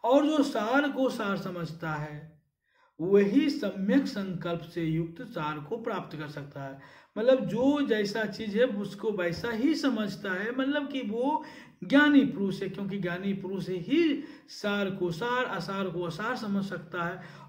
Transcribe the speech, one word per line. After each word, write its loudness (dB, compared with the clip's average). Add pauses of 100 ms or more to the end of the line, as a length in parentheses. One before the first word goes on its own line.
और 6
जो 4
सार 2
को 2
सार -2
समझता -6
है, -8 (680)
वही 6
सम्यक 0
संकल्प -4
से -6
युक्त -2
सार -6
को -6
प्राप्त -6
कर -8
सकता -12
है। -12 (380)
मतलब 6
जो 4
जैसा 0
चीज -4
है 8
उसको -4
वैसा -2
ही 2
समझता -2
है, -4
मतलब -2
कि -4
वो -2 (400)
ज्ञानी 8
पुरुष -2
है, -4
क्योंकि -6
ज्ञानी -2
पुरुष -6
ही 2 (260)
सार -2
को -2
सार, -2
असार -4
को -4
असार -4
समझ -2
सकता -6
है। -4 (280)